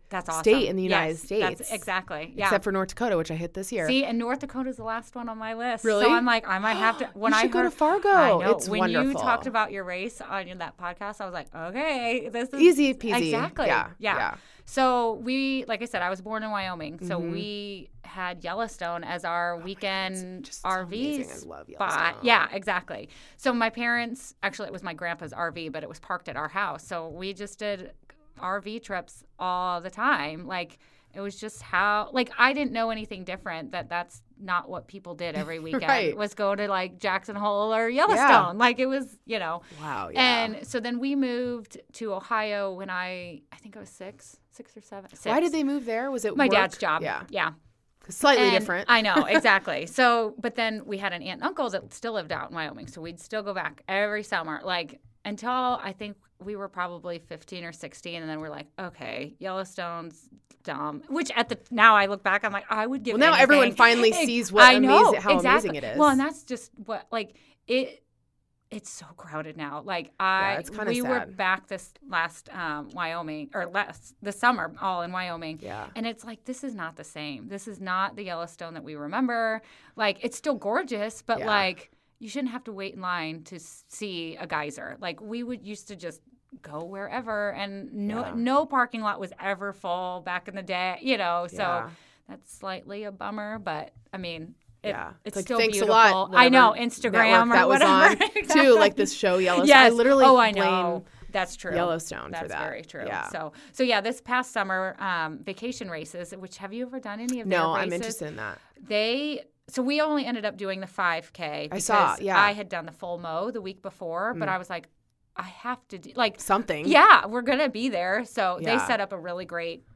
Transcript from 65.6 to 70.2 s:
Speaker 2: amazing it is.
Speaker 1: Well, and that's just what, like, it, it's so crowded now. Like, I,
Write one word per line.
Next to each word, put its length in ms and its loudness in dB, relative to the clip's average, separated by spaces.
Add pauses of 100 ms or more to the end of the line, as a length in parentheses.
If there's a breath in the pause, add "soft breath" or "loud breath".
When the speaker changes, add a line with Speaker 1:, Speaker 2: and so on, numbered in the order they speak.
Speaker 2:
amazing 180 -4
it 60 -4
is. 40 0
Speaker 1:
Well, 120 8
and 100 4
that's 220 -4
just 300 -12 (120)
what, 260 -8
like, 260 -6 (300 soft breath)
it, 360 0 (680)
it's 200 -14
so 160 -18 (100)
crowded 400 -12
now. 280 -10
Like, 340 -6
I, 360 2